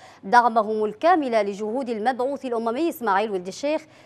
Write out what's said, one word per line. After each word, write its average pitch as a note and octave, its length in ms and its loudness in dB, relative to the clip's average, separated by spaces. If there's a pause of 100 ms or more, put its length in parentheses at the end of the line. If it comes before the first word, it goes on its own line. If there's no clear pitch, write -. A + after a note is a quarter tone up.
(240)
دعمهم A3 600 4
الكامل A#3+ 640 2
لجهود G#3+ 420 -4
المبعوث A#3+ 560 -2
الأممي A#3 440 -2
إسماعيل G#3+ 420 0
ولد F#3 160 -6
الشيخ D4 400 -4 (200)